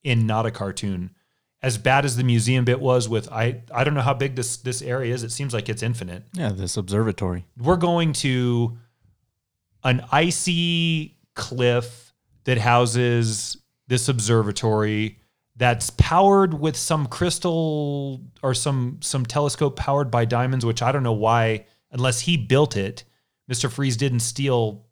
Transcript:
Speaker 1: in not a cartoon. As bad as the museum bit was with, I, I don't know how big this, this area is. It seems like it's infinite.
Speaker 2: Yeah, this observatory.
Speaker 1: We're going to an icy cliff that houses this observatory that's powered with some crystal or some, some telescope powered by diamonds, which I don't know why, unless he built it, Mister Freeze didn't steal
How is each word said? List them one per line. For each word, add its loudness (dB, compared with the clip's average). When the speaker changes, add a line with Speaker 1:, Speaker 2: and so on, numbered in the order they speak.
Speaker 1:
in 2
not 0
a -2
cartoon. -6
As -2
bad 4
as -2
the 0
museum 2
bit 2
was 2
with, -2
I, -2
I 0
don't 0
know 0
how 2
big -4
this, -6
this -6
area -4
is. -6
It -8
seems -6
like -4
it's -4
infinite. -4
Speaker 2:
Yeah, -2
this -6
observatory. -2
Speaker 1:
We're 2
going 2
to 0
an 0
icy 0
cliff -2
that 2
houses 2
this 0
observatory 0
that's 0
powered 4
with -2
some 0
crystal -2
or 2
some, -2
some -2
telescope 0
powered 0
by 2
diamonds, 0
which 0
I 2
don't 0
know 0
why, 2
unless 0
he 0
built 2
it, -4
Mister -4
Freeze -2
didn't 0
steal 0